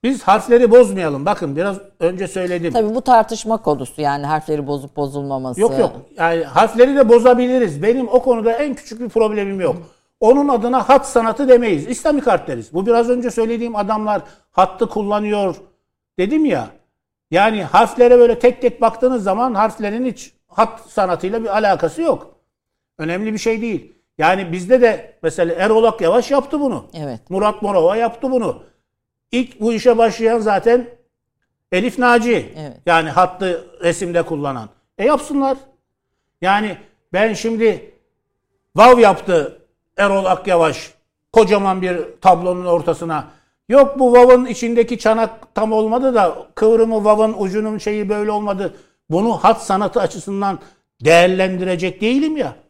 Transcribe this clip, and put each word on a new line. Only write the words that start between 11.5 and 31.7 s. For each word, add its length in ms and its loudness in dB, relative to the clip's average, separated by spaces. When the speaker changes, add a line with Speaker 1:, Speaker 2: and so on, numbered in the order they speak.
Speaker 1:
İslamic 440 -2
art 160 0
deriz. 260 -10
Bu 120 -4
biraz 240 2
önce 220 -2
söylediğim 440 -4
adamlar 460 -4
hattı 380 -2
kullanıyor 680 -4
dedim 260 0
ya. 220 -2
Yani 320 0
harflere 560 4
böyle 200 4
tek 220 2
tek 200 -2
baktığınız 420 0
zaman 300 -2
harflerin 520 -4
hiç 280 -10
hat 320 -2
sanatıyla 540 -4
bir 140 -4
alakası 440 0
yok. 340 -4
Önemli 360 -6
bir 40 -6
şey 240 -2
değil. 320 -8
Yani 340 0
bizde 300 0
de 420 0
mesela 300 -2
Erol 300 2
Akyavaş 480 0
yaptı 280 -2
bunu. 340 -4
Speaker 2:
Evet. 360 -12
Speaker 1:
Murat 320 -4
Morova 340 0
yaptı 360 -4
bunu. 320 -4
İlk 300 -4
bu 120 0
işe 240 2
başlayan 420 0
zaten 480 0